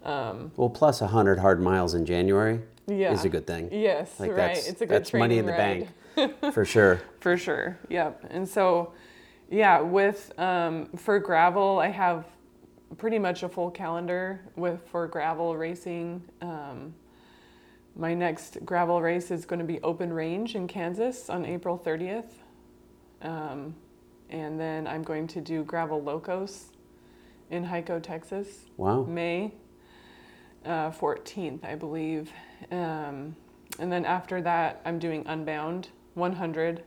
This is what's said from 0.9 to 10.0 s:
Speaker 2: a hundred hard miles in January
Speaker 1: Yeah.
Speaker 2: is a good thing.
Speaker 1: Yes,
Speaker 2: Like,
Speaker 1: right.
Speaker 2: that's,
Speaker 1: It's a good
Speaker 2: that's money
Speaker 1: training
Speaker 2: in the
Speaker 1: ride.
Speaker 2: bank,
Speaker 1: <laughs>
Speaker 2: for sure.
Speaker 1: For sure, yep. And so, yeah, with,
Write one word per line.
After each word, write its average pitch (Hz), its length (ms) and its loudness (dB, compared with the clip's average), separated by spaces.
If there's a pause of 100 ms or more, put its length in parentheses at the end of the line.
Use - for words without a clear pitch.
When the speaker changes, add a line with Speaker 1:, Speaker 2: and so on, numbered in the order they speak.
Speaker 2:
a 101 60 0
hundred 98 320 6
hard 92 200 8
miles 90 340 4
in 82 120 0
January 98 540 4 (260)
Speaker 1:
Yeah. 190 260 2
Speaker 2:
is - 120 0
a 190 40 4
good 85 180 0
thing. 85 240 -4
Speaker 1:
Yes, 151 480 0
Speaker 2:
Like, 98 120 -2
Speaker 1:
right. 185 60 0 (180)
Speaker 2:
that's, 151 140 -4
Speaker 1:
It's 185 120 -8
a 240 60 0
good - 160 4
Speaker 2:
that's - 100 -6
money 117 240 4
Speaker 1:
training - 40 4
Speaker 2:
in 104 60 0
the 101 60 0
Speaker 1:
ride. 101 360 2 (540)
Speaker 2:
bank, 285 120 0
Speaker 1:
<laughs> - 0 -
Speaker 2:
for - 100 4
sure. 95 360 8 (200)
Speaker 1:
For 175 160 4
sure, 175 420 -2 (120)
yep. 165 400 0
And 185 180 -4
so, 175 440 4 (580)
yeah, 190 300 6
with, 196 580 2